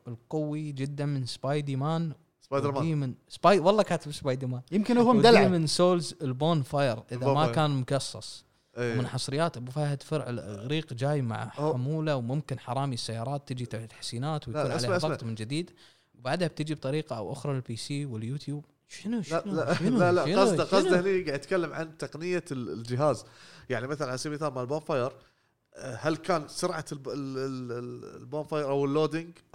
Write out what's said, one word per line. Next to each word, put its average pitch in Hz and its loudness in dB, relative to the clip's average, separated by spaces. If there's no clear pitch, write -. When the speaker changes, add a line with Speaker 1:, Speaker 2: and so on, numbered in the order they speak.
Speaker 1:
القوي 151 -4
جدًا 143 -4
من 139 -2
سبايدي 143 -2
مان 156 0
Speaker 2:
سبايدر 139 0
مان. 139 0
Speaker 1:
وديمن-، 147 -2
سباي-، 190 6
والله 202 6
كاتب 160 -2
سبايدر 135 -4
مان. 123 -6
Speaker 3:
يمكن 214 2
هو 240 8
مدلع. 226 10
Speaker 1:
وديمن 175 4
سولز 175 4
البون 147 2
فاير 139 2
إذا 113 -6
Speaker 2:
البون 131 2
Speaker 1:
ما 147 4
Speaker 2:
فاير. 120 2
Speaker 1:
كان 151 2
مكصص. 131 -4
Speaker 2:
إيه. 117 -2
Speaker 1:
ومن 123 0
حصريات 139 -2
أبو 123 -10
فهد 143 -2
فرع 147 -4
الإغريق 120 -6
جاي 139 0
مع 110 -4
Speaker 2:
أو. 151 0
Speaker 1:
حمولة، 151 0
وممكن 131 -4
حرامي 135 -4
السيارات 120 -6
تجي 123 -6
تحسينات 117 -6
ويكون 143 -2
Speaker 2:
لا، - 0
لا، - -2
Speaker 1:
عليها 127 0
Speaker 2:
اسمع، - 2
Speaker 1:
ضغط 139 -2
Speaker 2:
اسمع. 113 -8
Speaker 1:
من 113 -6
جديد، 135 -6
وبعدها 165 -2
بتجي 151 -4
بطريقة 135 -4
أو 101 -6
أخرى 143 -4
للبي 123 -6
سي 143 -6
واليوتيوب. 135 -6
شنو، 233 -4
Speaker 2:
لا، 202 -2
Speaker 1:
شنو، 165 -2
Speaker 2:
لا، 160 0
Speaker 1:
شنو، 226 2
Speaker 2:
لا، 175 6
لا، 175 4
Speaker 1:
شنو، 185 4
Speaker 2:
قصده، 170 6
Speaker 1:
شنو؟ 190 4
Speaker 2:
قصده 339 6
هني 185 2
قاعد 143 -2
يتكلم 165 -2
عن 160 -8
تقنية 165 -4
ال-، 123 -4
الجهاز. 120 0
يعني 123 -2
مثلًا 147 -4
على 127 -4
سبيل 147 -6
المثال 147 -4
مال 127 -4
بون 147 -2
فاير، 135 -2
آه، 123 -10
هل 156 0
كان 160 0
سرعة 170 -4
الب-، 135 -8
ال-، 135 -6
ال-، 131 -4
ال-، 120 -10
البون 143 -6
فاير 147 -2
أو 139 2
اللودينج، 156 2